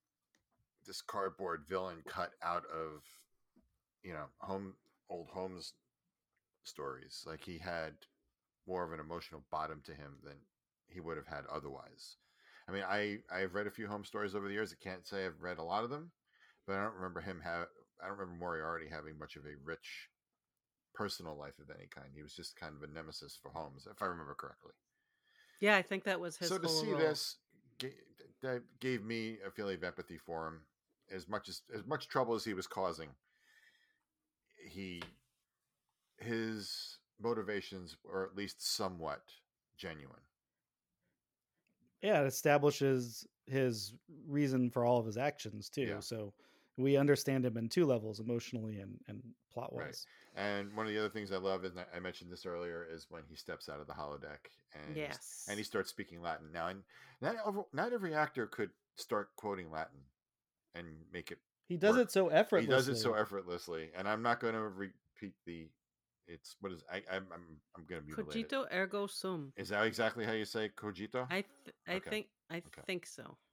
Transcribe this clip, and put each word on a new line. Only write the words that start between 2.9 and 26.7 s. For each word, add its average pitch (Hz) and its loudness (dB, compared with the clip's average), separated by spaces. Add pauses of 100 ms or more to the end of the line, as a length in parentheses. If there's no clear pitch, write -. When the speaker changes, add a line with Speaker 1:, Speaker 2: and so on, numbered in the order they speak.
Speaker 1:
you 92 -8
know, 76 -6 (140)
home, 95 -4 (360)
old 85 -8
Holmes 92 -6 (920)
stories. 69 -8
Like, 80 -10
he 87 -8
had 82 -4 (760)
more 92 0
of 82 -4
an 80 -6
emotional 80 -8
bottom 78 -2
to 80 -12
him 71 -14
than 71 -14 (520)
he 90 -14
would 80 -4
have 71 -8
had 73 -6
otherwise. 71 -8 (500)
I 90 -10
mean, 98 -2
I, 104 2 (160)
I've 92 0
read 104 0
a 101 -4
few 110 -6
Holmes 104 -6
stories 104 -2
over 101 -2
the 101 -2
years. 104 0
I - -16
can't 92 -8
say 98 -2
I've 80 -6
read 87 -2
a 80 -4
lot 95 2
of 120 -2
them, 156 -8 (560)
but 98 0
I 98 2
don't 110 0
remember 92 -4
him 90 -6
ha-, 85 -2 (380)
I 92 -4
don't 101 -6
remember 87 -6
Moriarty 82 -2
having 78 -8
much 76 -12
of 71 -14
a 76 -12
rich - -10 (840)
personal 95 -4
life 71 -12
of 73 -16
any 50 -18
kind. 69 -16
He 76 -14
was 73 -16
just - -12
kind 78 -10
of 73 -12
a 73 -14
nemesis 80 -12
for 69 -16
Holmes, 69 -10
if 104 -8
I - 2
remember 82 -4
correctly. - -14 (880)
Speaker 2:
Yeah, 208 8
I 190 4
think 190 -4
that 185 2
was 175 -4
his 175 0
Speaker 1:
So 185 4
to 165 0
Speaker 2:
whole 160 4